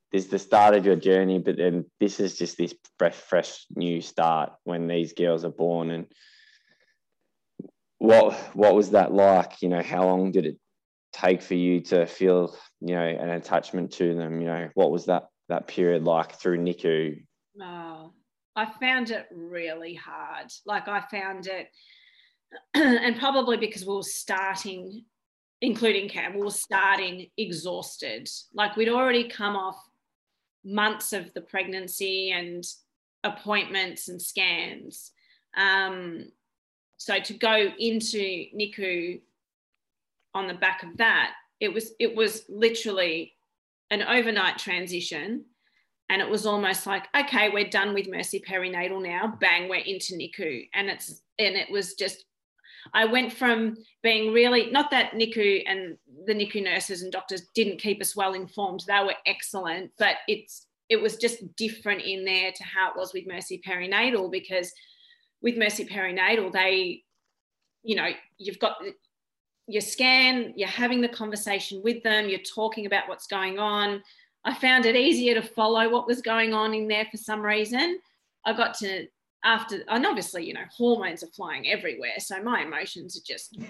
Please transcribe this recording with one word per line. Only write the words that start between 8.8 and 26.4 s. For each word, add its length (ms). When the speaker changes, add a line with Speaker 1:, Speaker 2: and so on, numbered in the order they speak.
Speaker 1:
that 220
like? 500
You 60
know, 140
how 240
long 260
did 140
it 120
take 300
for 120
you 280
to 240
feel, 500
you 140
know, 120
an 240
attachment 600
to 220
them? 260
You 60
know, 280
what 160
was 160
that, 220
that 200
period 360
like 280
through 260
nicu? 640
Speaker 2:
Oh, 520
I 100
found 300
it 200
really 640
hard. 560
Like, 220
I 220
found 360
it, 220
<clears throat> 600
and 440
probably 400
because 280
we 80
were 80
starting, 1000
including 480
Cam, 260
we 80